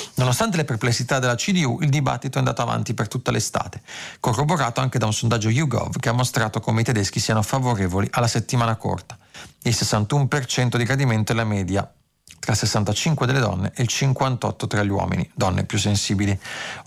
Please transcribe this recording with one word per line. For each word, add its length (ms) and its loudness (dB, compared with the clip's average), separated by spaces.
Nonostante 440 2
le 60 0
perplessità 540 0
della 180 2
C 160 -2
D 120 2
U, 160 0
il 80 2
dibattito 480 0
è 40 2
andato 200 0
avanti 320 -2
per 160 -2
tutta 220 -4
l'estate, 500 -4
corroborato 600 0
anche 180 0
da 80 2
un 80 0
sondaggio 340 2
YouGov 500 0
che 120 -2
ha 20 2
mostrato 480 0
come 220 2
i 20 2
tedeschi 360 0
siano 200 2
favorevoli 680 0
alla 160 0
settimana 500 0
corta. 400 -6
Il 120 2
sessantuno 520 2
per 180 0
cento 320 0
di 80 2
gradimento 480 2
è 20 2
la 100 2
media 460 0
tra 160 -2
sessantacinque 720 0
delle 140 2
donne 340 -2
e 80 -2
il 60 0
cinquantotto 800 0
tra 160 0
gli 80 0
uomini, 440 -2
donne 300 0
più 140 -4
sensibili 600 0